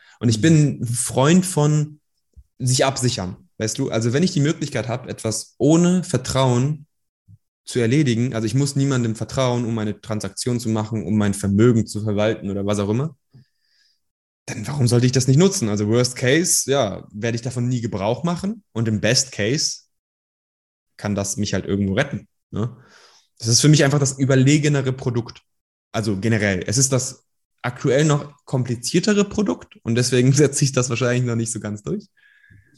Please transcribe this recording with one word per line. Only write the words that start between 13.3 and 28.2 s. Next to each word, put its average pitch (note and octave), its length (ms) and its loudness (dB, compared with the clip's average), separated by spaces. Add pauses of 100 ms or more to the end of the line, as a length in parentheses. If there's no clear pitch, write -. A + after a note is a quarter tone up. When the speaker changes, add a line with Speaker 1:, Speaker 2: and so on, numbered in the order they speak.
Speaker 1:
dann G#2 220 -10
warum C#3 200 0
sollte A#2+ 180 4
ich B2 60 4
das C3 160 0
nicht C3+ 100 6
nutzen? F3+ 320 2
Also G#2 180 -2
Worst B2 280 2
Case, D3 540 0
ja, G#2 440 -2
werde A#2 220 -4
ich A#2 60 -6
davon B2 260 -4
nie B2 140 -2
Gebrauch G#2+ 420 -4
machen F#3 400 -4 (100)
und A2+ 140 -2
im G#2+ 140 0
Best A#2 300 0
Case - 520 -4 (1120)
kann G#2 180 -4
das G2 220 -4
mich G2+ 160 -2
halt F#2 120 -2
irgendwo G2 280 -2
retten, A2 340 -4 (240)
ne? G#2 260 -6 (640)
Das A2 80 -6
ist A#2+ 140 2
für D3 80 6
mich D3+ 140 6
einfach C#3 160 2
das C3+ 200 -2
überlegenere C#3 720 2
Produkt. A#2+ 480 -6 (500)
Also G#2 260 -2
generell, G2+ 500 0
es A2+ 100 0
ist C3+ 160 0
das - 320 -4 (380)
aktuell C3 420 0
noch D3 300 0 (100)